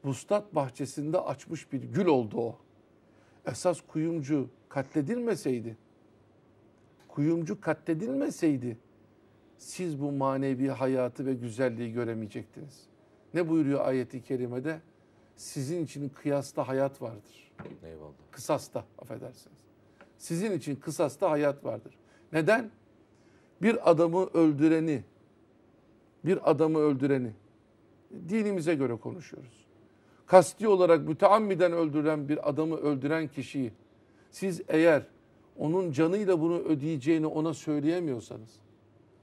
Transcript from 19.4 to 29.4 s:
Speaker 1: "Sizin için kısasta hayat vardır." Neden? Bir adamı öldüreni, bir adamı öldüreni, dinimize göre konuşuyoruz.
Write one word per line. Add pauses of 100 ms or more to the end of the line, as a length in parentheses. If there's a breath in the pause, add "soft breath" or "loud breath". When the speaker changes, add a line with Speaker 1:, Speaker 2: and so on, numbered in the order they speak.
Speaker 1:
"Sizin
için
kısasta
hayat
vardır." (340 soft breath)
Neden? (920 soft breath)
Bir
adamı
öldüreni, (1200)
bir
adamı
öldüreni, (1000)
dinimize
göre
konuşuyoruz. (600 soft breath)